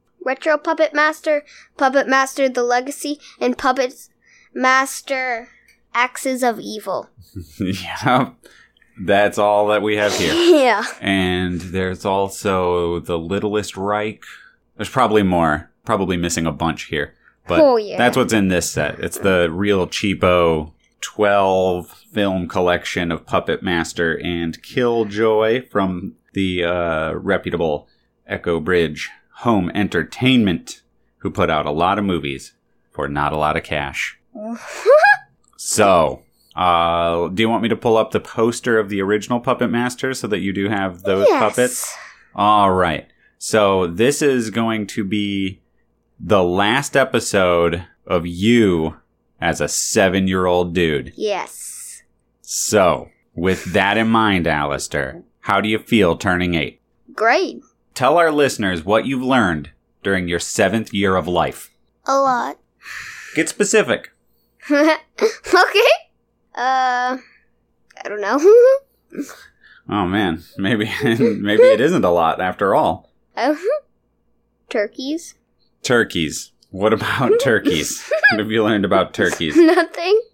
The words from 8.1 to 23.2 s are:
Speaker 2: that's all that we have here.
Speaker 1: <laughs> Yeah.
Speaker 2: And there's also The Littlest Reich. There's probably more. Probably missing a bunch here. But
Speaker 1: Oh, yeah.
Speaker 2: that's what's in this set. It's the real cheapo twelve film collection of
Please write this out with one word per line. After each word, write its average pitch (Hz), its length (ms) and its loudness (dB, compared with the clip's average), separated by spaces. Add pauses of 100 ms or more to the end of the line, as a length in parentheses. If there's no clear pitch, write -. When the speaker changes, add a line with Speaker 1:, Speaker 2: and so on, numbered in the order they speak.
Speaker 2:
that's 98 360 2
all 104 320 2
that 104 140 2
we 107 140 0
have 104 180 0
here. 85 200 0
Speaker 1:
<laughs> 339 280 6
Yeah. 233 220 2 (160)
Speaker 2:
And 185 600 -2
there's 92 440 -6
also 92 960 -2
The 85 180 -4
Littlest 101 580 -4
Reich. 104 460 -4 (540)
There's 104 120 -8
probably 107 360 2
more. 82 480 0 (120)
Probably 95 320 -2
missing 85 300 -2
a 80 60 -2
bunch 78 320 -4
here. 73 300 -6 (340)
But 87 120 2
Speaker 1:
Oh, 269 160 6
yeah. 208 220 -4
Speaker 2:
that's - 180 2
what's 254 160 0
in 104 140 4
this 90 240 0
set. 76 300 -4
It's - 180 -8
the 90 320 2
real 95 380 0
cheapo 85 840 0 (300)
twelve 95 880 0 (220)
film 95 340 -2
collection 87 640 -2
of 80 160 -8